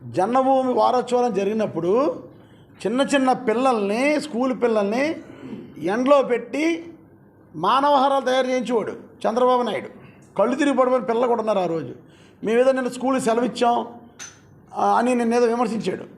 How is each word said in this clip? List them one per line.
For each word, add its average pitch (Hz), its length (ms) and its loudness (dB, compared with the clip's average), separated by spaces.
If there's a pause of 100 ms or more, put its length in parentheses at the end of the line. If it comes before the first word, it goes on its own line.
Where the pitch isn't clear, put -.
జన్మభూమి 254 680 2
వారోత్సవాలు 240 640 2
జరిగినప్పుడు 202 880 0 (640)
చిన్న 240 140 0
చిన్న 262 320 2
పిల్లల్ని, 247 880 0
స్కూల్ 240 420 -4
పిల్లల్ని 233 540 0 (640)
ఎండలో 254 440 2
పెట్టి 294 680 -4 (640)
మానవహారాలు 269 680 2
తయారు 254 220 0
చేయించేవాడు 233 460 -2
చంద్రబాబు 247 680 0
నాయుడు. 156 260 -6 (500)
కళ్ళు 240 180 2
తిరిగి 285 200 2
పడిపోయిన 254 280 2
పిల్లలు 233 220 0
కూడా 233 140 0
ఉన్నారు 214 180 0
ఆ 180 80 0
రోజు. 151 280 -6 (500)
"మేమేదో 240 280 4
నిన్న 254 160 -2
స్కూల్ 254 320 -2
సెలవు 226 240 0
ఇచ్చాం," 240 420 0 (880)
ఆ, 202 240 2
అని 247 160 2
నిన్న 233 200 0
ఏదో 240 120 4
విమర్శించాడు. 220 580 -2 (140)